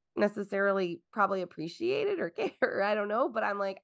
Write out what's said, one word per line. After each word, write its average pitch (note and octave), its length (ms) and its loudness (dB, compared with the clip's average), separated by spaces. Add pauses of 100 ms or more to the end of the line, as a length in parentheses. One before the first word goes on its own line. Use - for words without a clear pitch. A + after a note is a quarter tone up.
(160)
necessarily G3 840 0 (120)
probably G3 280 2
appreciate F3 680 -2
it G4 120 0
or E4+ 100 -2
<laughs> - 320 -6
care, A3 220 2
I G#3 120 2
don't G3+ 120 0
know, A#3+ 220 0
but A3+ 140 -2
I'm G3+ 160 -2
like, G3 240 -4